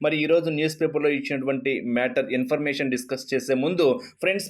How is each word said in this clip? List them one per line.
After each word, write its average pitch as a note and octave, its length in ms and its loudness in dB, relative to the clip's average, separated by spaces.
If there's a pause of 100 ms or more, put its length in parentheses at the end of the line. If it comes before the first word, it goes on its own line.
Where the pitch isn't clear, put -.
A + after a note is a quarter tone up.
మరి D3+ 180 0
ఈరోజు D#3+ 320 4
న్యూస్ D#3 320 -2
పేపర్లో D3 300 2
ఇచ్చినటువంటి C3+ 640 -2 (180)
మ్యాటర్ B2+ 400 0
ఇన్ఫర్మేషన్ C#3+ 580 0
డిస్కస్ B2+ 100 0 (260)
చేసే C3 280 0
ముందు E3 300 2 (320)
ఫ్రెండ్స్, F#3+ 340 0